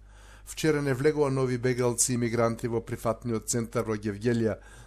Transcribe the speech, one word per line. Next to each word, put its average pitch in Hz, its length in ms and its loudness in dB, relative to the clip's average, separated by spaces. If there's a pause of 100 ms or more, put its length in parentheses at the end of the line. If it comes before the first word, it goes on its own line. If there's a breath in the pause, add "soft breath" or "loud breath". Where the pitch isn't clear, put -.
(460 loud breath)
Вчера 151 360 0
не 139 120 0
влегоа 143 360 2
нови 131 280 0
бегалци 123 560 0
и 120 40 0
мигранти 117 500 0
во 113 140 -2
прифатниот 113 680 -4
центар 117 380 -2
во 110 100 -2
Гевгелија, 107 640 0 (300 loud breath)